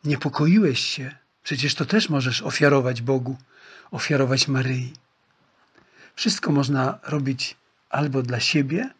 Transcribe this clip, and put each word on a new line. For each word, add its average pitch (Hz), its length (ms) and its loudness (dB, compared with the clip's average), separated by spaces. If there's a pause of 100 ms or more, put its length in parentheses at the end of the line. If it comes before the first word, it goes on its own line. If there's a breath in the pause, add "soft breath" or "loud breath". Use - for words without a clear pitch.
niepokoiłeś 151 760 2
się? - 360 -8 (260)
Przecież 135 320 -4
to 135 120 -4
też 214 220 2
możesz 131 340 -2
ofiarować 131 600 2
Bogu, 131 360 -2 (520 loud breath)
ofiarować 135 580 0
Maryi. 131 440 -2 (1200 soft breath)
Wszystko - 380 -2
można 135 500 0
robić 135 540 -4 (340)
albo 135 320 -2
dla 120 180 -4
siebie 165 600 0